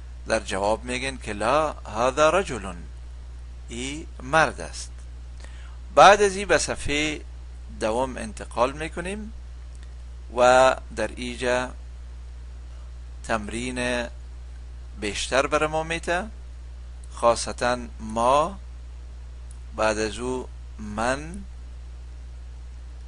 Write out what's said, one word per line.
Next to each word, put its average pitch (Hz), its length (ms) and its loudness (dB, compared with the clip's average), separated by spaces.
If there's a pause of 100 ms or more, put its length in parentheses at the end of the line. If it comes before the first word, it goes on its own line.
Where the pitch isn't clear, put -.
(280)
در 110 120 4
جواب 104 440 0
می‌گین 127 340 -4
که 113 140 -6
«لا 131 400 2
هذا 127 580 4
رجل.» 139 440 0 (920)
این 135 380 -6 (160)
مرد 131 380 4
است. - 300 -8 (1040)
بعد 196 280 12
از 196 140 4
این 196 120 -2
به 165 100 8
صفحه 147 640 0 (600)
دوم 117 360 2
انتقال 110 560 0
می‌کنیم. 175 600 -6 (1040)
و 127 400 10 (200)
در 110 200 0
اینجا 123 540 0 (1500)
تمرین 120 800 0 (920)
بیشتر 117 460 2
بر 147 200 2
ما 156 160 0
می‌ته، 170 440 -2 (880)
خاصتاً 120 640 2 (220)
ما، 127 580 4 (1200)
بعد 110 220 4
از 107 200 0
او 123 300 -4 (300)
من، 131 680 -2 (1600)